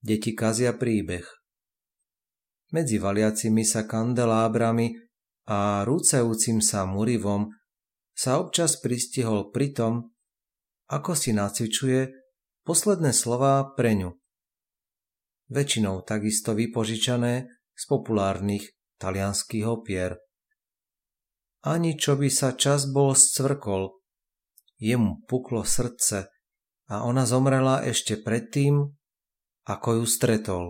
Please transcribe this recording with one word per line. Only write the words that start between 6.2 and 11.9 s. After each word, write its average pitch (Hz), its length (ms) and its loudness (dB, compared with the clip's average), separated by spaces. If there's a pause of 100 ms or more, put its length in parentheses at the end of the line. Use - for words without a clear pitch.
sa 101 240 0
murivom 101 640 0 (640)
sa 131 240 0
občas 170 400 0
pristihol 117 720 -2
pri 139 240 -2
tom, 117 400 -2 (720)
ako 147 320 -4
si - 160 -2
nacvičuje 120 800 0 (480)